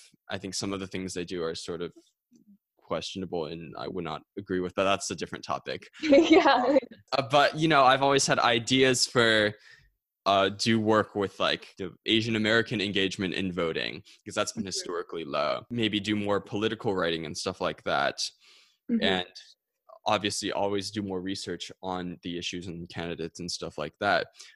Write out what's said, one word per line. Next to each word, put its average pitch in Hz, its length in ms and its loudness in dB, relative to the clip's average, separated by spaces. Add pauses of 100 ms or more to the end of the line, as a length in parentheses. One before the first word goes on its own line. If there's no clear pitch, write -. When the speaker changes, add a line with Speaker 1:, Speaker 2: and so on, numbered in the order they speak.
(300)
Speaker 1:
I 101 80 -6
think 92 160 -10
some 98 200 -4
of 95 60 -6
the 95 80 -8
things 92 260 -8
they 90 120 -6
do 90 180 -8
are 80 120 -4
sort 85 260 -8
of 82 120 -8 (880)
questionable 85 640 -6
and 82 320 -12
I - 100 -8
would 87 160 -6
not 78 200 -8 (140)
agree 95 220 -4
with, 90 160 -4
but 98 80 2
that's 95 280 0
a 92 40 -6
different - 300 -10
topic. 67 500 -6
Speaker 2:
<laughs> - 60 -14
Yeah. 302 640 6 (480)
Speaker 1:
Uh, - 160 0
but, 143 280 4
you 156 100 2
know, 147 160 6
I've 131 200 6
always 139 220 4
had 143 140 2
ideas 123 680 4
for, 110 480 4 (720)
uh, 98 240 4
do 110 300 2
work 107 360 2
with, 98 240 -4
like, 85 380 -2
the 92 160 -8 (120)
Asian 113 300 2
American 110 460 2
engagement 95 540 -2
in 92 180 -4
voting, 78 500 -4 (220)
'cause 98 100 -10
that's 104 160 -2
been 110 120 -8
Speaker 2:
Mm-hmm. 95 40 -8
Speaker 1:
historically 87 560 -6
low. 73 460 -2
Maybe 110 320 0
do 104 160 0
more 101 240 0
political 107 540 -2
writing 82 300 -2
and 73 120 -8
stuff - 240 -6
like 82 220 -4
that. 69 340 0 (760)
Speaker 2:
Mm-hmm. 226 120 0
Speaker 1:
And 90 240 0 (800)
obviously 104 460 -2
always 101 380 -2
do 104 140 -6
more 95 180 -6
research 95 500 -8 (120)
on 90 400 -6
the 85 140 -6
issues 87 300 -8
and 85 220 -12
candidates 85 500 -8
and 87 120 -8
stuff - 260 -10
like 73 220 -8
that. 98 280 2 (280)